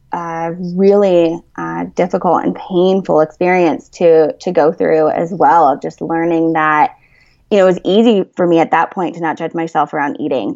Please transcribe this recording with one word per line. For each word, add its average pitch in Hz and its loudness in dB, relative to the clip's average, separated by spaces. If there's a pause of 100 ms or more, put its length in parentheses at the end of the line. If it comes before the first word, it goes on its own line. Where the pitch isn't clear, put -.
(140)
uh, 165 -8 (240)
really, 185 2 (180)
uh, 165 -6 (100)
difficult 180 0
and 180 -4
painful 185 0
experience 180 0
to, 160 2
to - -8
go 165 2
through 160 0
as 170 -4
well, 156 4
of 139 -2
just 160 -12
learning 165 -2
that, 156 0 (540)
you 214 2
know, 190 4
it - 6
was 185 2
easy 208 2 (140)
for 180 0
me 165 2
at 151 0
that 165 0
point 180 -6
to 170 -12
not 160 -4
judge 165 -8
myself 160 -4
around 147 -6
eating 131 -4